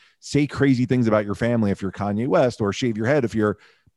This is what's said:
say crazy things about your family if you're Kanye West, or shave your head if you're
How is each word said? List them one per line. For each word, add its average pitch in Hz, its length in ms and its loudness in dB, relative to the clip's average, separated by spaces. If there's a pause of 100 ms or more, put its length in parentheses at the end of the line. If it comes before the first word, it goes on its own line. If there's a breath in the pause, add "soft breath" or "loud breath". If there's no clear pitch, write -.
(200 soft breath)
say 143 260 0
crazy 131 400 2
things 127 200 2
about 107 200 2
your 101 80 -4
family 117 360 0
if 95 120 -2
you're 95 100 -4
Kanye 104 340 -4
West, 147 360 0
or 98 100 0
shave 117 240 -4
your 110 100 -4
head 135 200 2
if - 80 -6
you're 104 240 0 (380 soft breath)